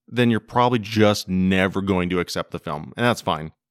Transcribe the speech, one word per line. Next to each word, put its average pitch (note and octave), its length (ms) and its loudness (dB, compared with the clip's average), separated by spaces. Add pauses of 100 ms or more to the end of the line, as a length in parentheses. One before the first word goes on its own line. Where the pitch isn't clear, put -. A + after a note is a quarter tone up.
then A#2+ 220 2
you're A2+ 100 2
probably B2 400 0
just G#2 480 2
never F#2+ 540 0
going F#2 300 0
to F2+ 80 0
accept F2 320 -6
the - 80 -10
film, D#2 360 -10
and A#2+ 100 -2
that's A#2+ 160 0
fine. D#2 300 -6 (200)